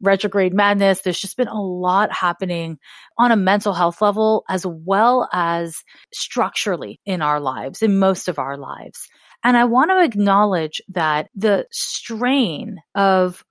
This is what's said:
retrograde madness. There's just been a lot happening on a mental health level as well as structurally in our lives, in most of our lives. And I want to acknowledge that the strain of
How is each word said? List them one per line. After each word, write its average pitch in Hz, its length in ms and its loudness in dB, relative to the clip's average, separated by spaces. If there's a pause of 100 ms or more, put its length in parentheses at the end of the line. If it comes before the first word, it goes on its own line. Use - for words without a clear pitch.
retrograde 196 500 2
madness. 202 480 2
There's 180 180 -2
just - 200 -6
been 240 100 0
a 214 140 -6
lot 180 500 0
happening 170 640 -4 (400)
on 240 160 4
a 220 40 4
mental 202 360 2
health 175 300 0
level 214 480 2
as 185 160 -2
well 196 680 0
as 170 500 -4 (300)
structurally 185 920 -4
in 180 160 -4
our 147 180 0
lives, 131 400 -6
in 202 180 2
most 190 300 2
of 156 100 -4
our 139 200 -6
lives. - 500 -12 (340)
And 247 140 4
I 240 80 4
want 254 280 2
to 370 120 4
acknowledge 202 840 0
that 156 460 -2
the 202 360 0
strain 220 1040 -4 (180)
of 190 560 2